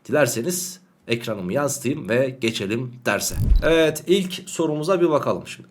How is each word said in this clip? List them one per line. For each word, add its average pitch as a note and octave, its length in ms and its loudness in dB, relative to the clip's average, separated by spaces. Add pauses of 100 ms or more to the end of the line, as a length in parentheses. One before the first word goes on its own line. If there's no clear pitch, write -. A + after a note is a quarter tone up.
Dilerseniz C3+ 720 0 (280)
ekranımı G#2+ 440 -4
yansıtayım C#3 560 -2
ve B2+ 320 0
geçelim A2+ 540 -2 (120)
derse. G2+ 280 -2 (280)
Evet, D#3 440 2
ilk F#3 400 0
sorumuza D#3+ 540 -2
bir E3+ 100 4
bakalım. B2+ 360 0
Şimdi - 240 -16